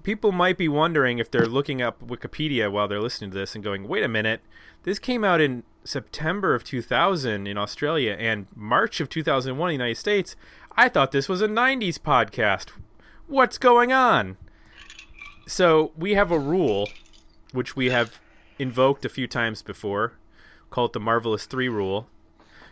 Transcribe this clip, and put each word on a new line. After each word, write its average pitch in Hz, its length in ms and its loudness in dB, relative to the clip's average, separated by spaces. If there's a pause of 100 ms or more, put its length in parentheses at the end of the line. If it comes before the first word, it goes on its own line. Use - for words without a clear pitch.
people 214 280 0
might 180 260 2
be 175 120 0
wondering 147 500 2
if 113 100 -4
they're 117 160 2
looking 131 360 -2
up 117 260 -4
Wikipedia 123 640 -4
while 104 160 0
they're 104 140 -4
listening 110 300 -6
to 95 60 -8
this 98 160 -6
and 107 100 -12
going, 98 240 -6
"Wait 196 160 -2
a 156 40 0
minute, 110 340 -2 (420)
this 196 140 -2
came 247 260 -4
out 175 180 4
in 127 220 0 (200)
September 160 720 -4
of 117 80 -4
two 127 180 -6
thousand 127 640 0
in 101 120 -8
Australia 127 600 -2
and 107 380 -4
March 139 460 0
of 139 80 -6
two 160 120 -6
thousand 135 360 -2
one 175 120 -2
in 165 40 -2
the 127 100 -4
United 117 160 -2
States. 202 360 -2 (420)
I 247 100 6
thought 143 240 2
this 139 180 0
was 185 120 -2
a 214 60 2
nineties 226 500 0
podcast. 113 720 2 (580)
What's 269 300 2
going 240 340 6
on?" 175 460 2 (1080)
So 160 520 4
we 190 160 -2
have 196 180 4
a 160 80 4
rule, 135 500 2 (640)
which 123 240 -6
we 127 140 0
have 120 320 0 (360)
invoked 131 460 2
a 123 60 -4
few 127 180 -6
times 113 340 -2
before, 104 520 -4 (560)
called 120 240 -2
the 120 80 -6
Marvelous 113 440 0
Three 127 240 -4
rule, 104 380 -4 (640)